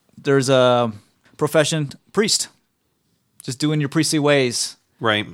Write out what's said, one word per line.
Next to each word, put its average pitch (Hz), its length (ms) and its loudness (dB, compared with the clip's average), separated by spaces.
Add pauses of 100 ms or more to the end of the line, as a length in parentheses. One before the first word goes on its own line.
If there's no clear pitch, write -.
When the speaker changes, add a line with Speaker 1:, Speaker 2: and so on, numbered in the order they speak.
(220)
Speaker 1:
there's 139 280 0
a 123 420 2 (460)
profession, 151 540 -2 (200)
priest. - 380 -2 (920)
Just 127 180 -10
doing 151 200 -2
your 143 100 0
priestly 156 300 0
ways. 139 560 0 (240)
Speaker 2:
Right. 107 340 0